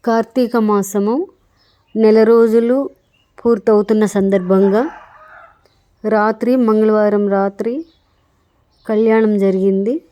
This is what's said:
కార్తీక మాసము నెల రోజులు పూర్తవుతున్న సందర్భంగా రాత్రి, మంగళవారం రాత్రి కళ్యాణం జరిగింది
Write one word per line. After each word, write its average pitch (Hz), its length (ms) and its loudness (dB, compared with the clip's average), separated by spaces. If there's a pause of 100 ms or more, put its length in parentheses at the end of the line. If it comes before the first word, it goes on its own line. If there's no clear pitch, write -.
కార్తీక 233 540 -2
మాసము 208 680 -2 (680)
నెల 220 280 4
రోజులు 233 680 2 (560)
పూర్తవుతున్న 214 600 0
సందర్భంగా 196 840 0 (1160)
రాత్రి, 220 500 0
మంగళవారం 214 760 0
రాత్రి 202 560 -4 (1000)
కళ్యాణం 220 500 0
జరిగింది 196 640 -2 (100)